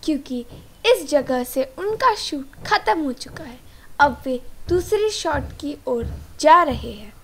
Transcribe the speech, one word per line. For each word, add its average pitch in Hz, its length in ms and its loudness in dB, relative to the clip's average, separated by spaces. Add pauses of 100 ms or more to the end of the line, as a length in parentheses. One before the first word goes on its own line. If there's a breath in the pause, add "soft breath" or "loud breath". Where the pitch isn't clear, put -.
क्योंकि 262 400 -4 (420 loud breath)
इस 427 240 4
जगह 262 340 2
से 262 180 -2 (160)
उनका 440 360 2
shoot 277 400 -8 (120)
ख़त्म 415 340 2
हो 285 140 -2
चुका - 300 -14
है। 254 140 -16 (420 soft breath)
अब 277 240 4
वे 254 160 -2 (280)
दूसरे 403 420 0
shot 302 500 -4
की 294 160 -6 (100)
ओर 240 180 -2 (360)
जा 320 220 10
रहे 240 300 -2
हैं। - 200 -16 (120)